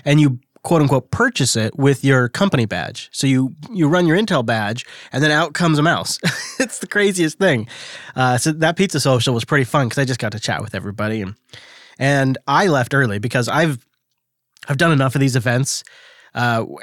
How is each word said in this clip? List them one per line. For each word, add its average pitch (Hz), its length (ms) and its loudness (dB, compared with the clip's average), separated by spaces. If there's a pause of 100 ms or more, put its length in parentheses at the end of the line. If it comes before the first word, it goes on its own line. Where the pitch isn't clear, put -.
And 147 160 4
you, 135 180 4 (260)
quote 165 160 2
unquote, 139 300 0
purchase 233 460 0
it 110 200 -2
with 139 280 2
your 131 240 2
company 151 380 0
badge. - 460 -8
So - 140 -2
you, 131 280 2 (180)
you 170 160 2
run 175 180 2
your 160 100 4
Intel 180 300 0
badge, 113 400 -2 (240)
and 135 120 -2
then 151 100 4
out 151 220 0
comes 160 240 2
a 147 40 2
mouse. 147 420 0
<laughs> 175 40 0 (320)
It's - 180 -4
the - 80 -12
craziest 185 520 0
thing. 139 280 2 (480)
Uh, 127 240 2
so 160 140 0
that 160 240 0
pizza 175 240 0
social 127 340 2
was 113 100 -2
pretty 139 200 2
fun 135 240 0
'cause - 100 -6
I 139 60 0
just 127 160 -4
got 110 120 -4
to 107 60 -8
chat 98 240 -4
with 104 140 -10
everybody, 104 440 -6
and, 98 140 -8 (640)
and 135 480 2
I 170 220 2
left 139 260 0
early 117 240 2
because 120 300 -2
I've, 147 360 0 (840)
I've 139 80 -2
done 170 160 4
enough 135 240 2
of 139 40 2
these 135 140 2
events. 127 480 0 (500)
Uh, 117 320 -2 (180)